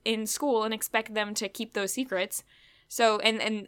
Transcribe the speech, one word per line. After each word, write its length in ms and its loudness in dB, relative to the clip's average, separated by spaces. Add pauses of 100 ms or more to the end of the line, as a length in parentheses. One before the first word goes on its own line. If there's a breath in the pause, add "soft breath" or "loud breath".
in 240 0
school 360 2
and 100 0
expect 420 -2
them 200 -2
to 140 -4
keep 240 -10
those 200 -2
secrets. 500 -2 (440 soft breath)
So, 320 4
and, 220 2
and 260 -2